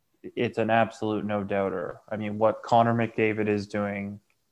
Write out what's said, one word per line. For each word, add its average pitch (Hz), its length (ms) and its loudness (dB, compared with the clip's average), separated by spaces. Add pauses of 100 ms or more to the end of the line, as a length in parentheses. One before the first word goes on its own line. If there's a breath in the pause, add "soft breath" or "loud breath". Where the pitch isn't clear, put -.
(220)
it's - 360 -4
an 110 100 0
absolute 107 560 0
no-doubter. 98 720 -4 (120)
I 110 60 -6
mean, 104 200 -6
what 107 260 2
Connor 117 300 4
McDavid 110 560 0
is 104 180 0
doing, 101 540 -6 (320)